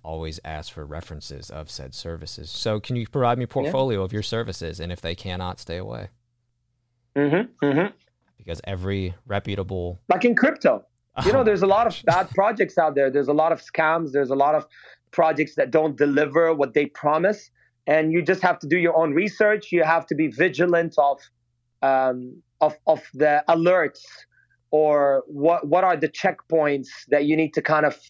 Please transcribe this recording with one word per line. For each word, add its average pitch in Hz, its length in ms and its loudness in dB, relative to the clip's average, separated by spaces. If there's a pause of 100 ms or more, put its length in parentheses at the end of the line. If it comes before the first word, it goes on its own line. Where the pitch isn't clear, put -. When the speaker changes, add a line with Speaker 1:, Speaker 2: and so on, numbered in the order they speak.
Speaker 1:
always 80 420 -12
ask 76 280 -14
for 78 120 -16
references 73 640 -16
of 78 220 -16
said 65 240 -16
services. 80 560 -14
So 107 300 -6
can 123 160 -8
you 117 100 -6
provide 123 320 -2
me 123 60 -6
a - 20 -6
Speaker 2:
Yeah. - 60 -20
Speaker 1:
portfolio 135 500 -2
of 95 100 -6
your 104 120 -6
services? 92 560 -8
And 85 100 -8
if 87 100 -10
they 85 140 -8
cannot, 90 460 -10
stay 85 160 -10
away. 92 320 -12 (1080)
Speaker 2:
Mm-hmm, 147 480 0
mm-hmm. 151 300 0 (420)
Speaker 1:
Because - 280 -10
every 95 500 -6 (120)
reputable 95 800 -6
Speaker 2:
Like 180 160 2
in 240 100 2
crypto, 247 500 2 (400)
you 202 80 4
know, 262 80 4
Speaker 1:
Oh 240 40 0
Speaker 2:
there's 202 180 2
a 196 60 4
Speaker 1:
my 190 80 4
Speaker 2:
lot 233 100 2
of 202 60 0
Speaker 1:
gosh. - 100 -14
Speaker 2:
bad 175 280 2
projects 208 480 0
out 156 180 2
there. 135 140 4
There's 135 180 0
a 147 60 0
lot 156 180 2
of 156 100 -4
scams. 160 500 -2
There's 135 180 0
a 135 40 0
lot 143 220 2
of 147 100 -4 (460)
projects 156 440 0
that 131 140 0
don't 156 260 2
deliver 147 580 2
what 139 200 -2
they 147 120 2
promise. 160 640 -2 (360)
And 156 260 2
you 170 100 2
just 185 200 0
have 180 180 2
to 160 60 -12
do 170 120 0
your 165 180 2
own 160 160 2
research. 208 580 0
You 170 140 2
have 160 220 2
to - 80 -6
be 151 140 0
vigilant 170 680 0
of, 143 220 0 (640)
um, 131 600 0 (180)
of, 151 140 2 (120)
of 160 160 2 (100)
the 147 360 2
alerts 165 520 2 (680)
or 147 560 2
what, 147 420 0
what 180 160 4
are 180 120 2
the 151 120 -2
checkpoints 151 800 -2 (200)
that 147 180 2
you 156 100 2
need 156 180 0
to 156 80 0
kind 151 220 2
of 143 140 -2 (120)